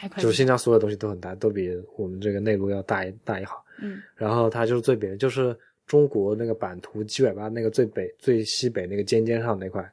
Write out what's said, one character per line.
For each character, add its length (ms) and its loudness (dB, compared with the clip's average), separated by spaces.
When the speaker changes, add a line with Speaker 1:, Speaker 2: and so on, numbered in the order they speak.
Speaker 1:
一 40 -8
块 80 -12
地。 60 -4
Speaker 2:
就 60 4
是 80 4
新 100 6
疆 100 6
所 180 4
有 40 10
东 100 2
西 60 -2
都 140 -6
很 100 -6
大， 160 -10
都 160 0
比 200 -2
我 100 -6
们 140 -8
这 100 -2
个 80 -2
内 180 0
陆 140 -2
要 120 -2
大 220 -2
一， 60 -8
大 160 -4
一 40 -8
号。 200 -14
Speaker 1:
嗯。 200 -10
Speaker 2:
然 160 -2
后 200 4
它 160 -2
就 100 2
是 40 0
最 140 4
北， 220 -4
就 140 0
是 280 0
中 200 6
国 300 2
那 80 -4
个 100 0
版 260 -6
图 220 -10
七 220 0
百 80 4
八 160 -8
那 140 -4
个 80 2
最 160 2
北， 320 -6
最 260 2
西 240 -2
北 180 -4
那 100 -6
个 60 -2
尖 220 2
尖 180 0
上 160 0
那 100 -8
块， 140 -6